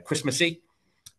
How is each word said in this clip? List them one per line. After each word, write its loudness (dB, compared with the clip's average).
Christmassy. 0